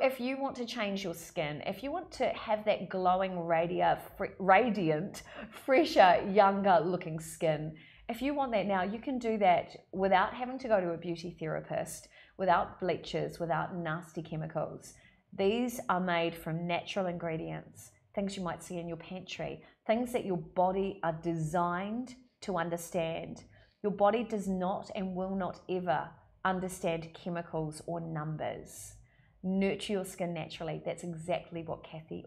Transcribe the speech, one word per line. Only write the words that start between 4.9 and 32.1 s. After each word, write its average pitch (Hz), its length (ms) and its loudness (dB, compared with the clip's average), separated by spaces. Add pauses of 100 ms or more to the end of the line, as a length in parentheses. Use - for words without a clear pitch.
fresher, 254 800 6
younger 196 540 8
looking 165 340 -2
skin, 156 560 -2 (360)
if 233 100 -8
you 285 140 0
want 269 180 0
that 254 140 2
now, 190 160 2
you 202 160 -2
can 254 200 -4
do 226 200 0
that 180 360 6 (180)
without 190 420 4
having 254 240 -6
to 254 100 -6
go 220 100 6
to 175 120 0
a 165 80 -4
beauty 170 420 -6
therapist, - 680 -6 (280)
without 190 440 2
bleaches, 156 600 -2
without 160 340 -2
nasty 170 460 -6
chemicals. 156 720 -6 (460)
These 233 500 0
are 180 120 2
made 170 340 0
from 170 320 -4
natural 180 400 -2
ingredients, 165 840 -6 (220)
things 196 220 -2
you 190 60 -6
might 170 200 -6
see 180 140 -10
in 170 100 -6
your 165 120 -6
pantry, 165 640 -10 (240)
things 240 260 0
that 240 140 0
your 185 100 0
body 185 680 0
are 160 200 0
designed 175 920 -2 (280)
to 185 160 -2
understand. 170 840 -4 (380)
Your 208 100 0
body 208 300 4
does 214 240 -4
not 185 480 -2
and 190 220 -4
will 190 180 -4
not 185 260 -4 (100)
ever 170 400 0 (340)
understand 180 720 -2
chemicals 165 720 -6
or 170 160 -4
numbers. 151 920 -6 (480)
Nurture 196 500 2
your 185 100 0
skin 175 280 -4
naturally. 156 520 -6
That's - 180 -6
exactly 165 600 -6
what 156 180 -6
Kathy 165 440 -12